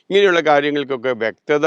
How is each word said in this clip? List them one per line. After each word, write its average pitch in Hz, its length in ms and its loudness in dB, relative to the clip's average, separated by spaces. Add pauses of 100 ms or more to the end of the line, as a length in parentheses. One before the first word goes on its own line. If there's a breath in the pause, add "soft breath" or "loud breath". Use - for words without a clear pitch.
ഇങ്ങനെയുള്ള 185 320 2
കാര്യങ്ങൾക്കൊക്കെ 143 760 0
വ്യക്തത 147 500 -2